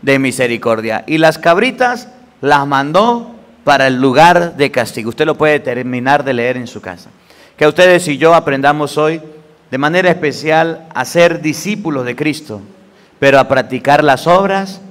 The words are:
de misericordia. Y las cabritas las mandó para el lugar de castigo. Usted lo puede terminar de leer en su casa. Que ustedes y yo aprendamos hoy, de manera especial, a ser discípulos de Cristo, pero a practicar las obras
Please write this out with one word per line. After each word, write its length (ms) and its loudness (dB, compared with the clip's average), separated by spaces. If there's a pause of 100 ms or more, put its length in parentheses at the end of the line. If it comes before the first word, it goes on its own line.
de 160 2
misericordia. 880 -2
Y 100 -2
las 220 2
cabritas 680 0 (340)
las 240 0
mandó 680 -2 (300)
para 220 2
el 120 0
lugar 600 4
de 120 0
castigo. 380 -6
Usted 160 -2
lo 140 -2
puede 220 2
terminar 640 -2
de 100 -2
leer 240 -2
en 80 -12
su 160 -16
casa. 260 -16 (480)
Que 100 2
ustedes 400 4
y 120 -4
yo 160 4
aprendamos 640 0
hoy, 200 -2 (520)
de 80 -6
manera 320 0
especial, 840 -2
a 120 -4
ser 340 2
discípulos 640 -6
de 100 -6
Cristo, 460 -8 (580)
pero 200 4
a 100 2
practicar 560 0
las 220 0
obras 640 0